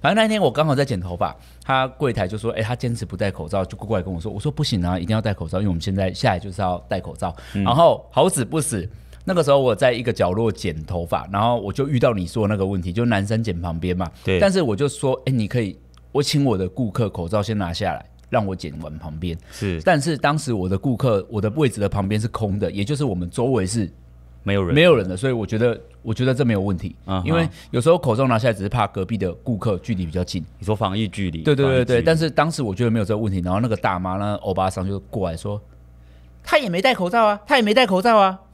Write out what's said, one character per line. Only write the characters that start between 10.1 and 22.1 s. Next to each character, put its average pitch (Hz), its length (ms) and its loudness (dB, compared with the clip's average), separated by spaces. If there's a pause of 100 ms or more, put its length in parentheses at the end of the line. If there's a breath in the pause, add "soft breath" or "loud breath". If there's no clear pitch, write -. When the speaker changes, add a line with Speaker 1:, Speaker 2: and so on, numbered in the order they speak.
Speaker 1:
角 90 200 2
落 110 180 0
剪 78 340 -6
头 87 200 -4
发， 82 280 -4
然 101 100 0
后 117 180 2
我 98 120 -6
就 143 160 -2
遇 143 100 0
到 123 140 4
你 95 140 -2
说 110 200 -2
的 104 80 2
那 - 20 -2
个 95 80 0
问 95 160 -2
题， 87 120 -4
就 113 120 0
男 101 220 0
生 110 160 0
剪 95 180 -4
旁 85 180 -4
边 90 180 -2
嘛。 90 140 -4 (140)
Speaker 2:
对。 95 140 2
Speaker 1:
但 196 120 4
是 185 120 2
我 117 120 0
就 143 140 0
说 135 380 -2
：“哎， 131 60 0
你 113 160 0
可 123 120 -2
以， 101 180 -4 (340)
我 - 100 0
请 147 220 0
我 120 120 2
的 92 120 0
顾 117 220 -4
客 104 200 0
口 85 180 -6
罩 104 140 0
先 107 160 -2
拿 87 140 -2
下 90 200 -2
来， 64 140 -10 (240)
让 110 160 2
我 95 80 -4
剪 82 260 -10
完 76 180 -12
旁 78 200 -12
边。” 82 180 -4 (160)
Speaker 2:
是。 90 320 -4
Speaker 1:
但 165 160 4
是 156 160 -2
当 143 220 0
时 131 140 -4
我 92 160 -2
的 95 100 0
顾 127 180 0
客， 107 320 2
我 110 120 -4
的 104 100 0
位 143 180 2
置 107 120 -4
的 101 80 2
旁 95 200 0
边 107 120 0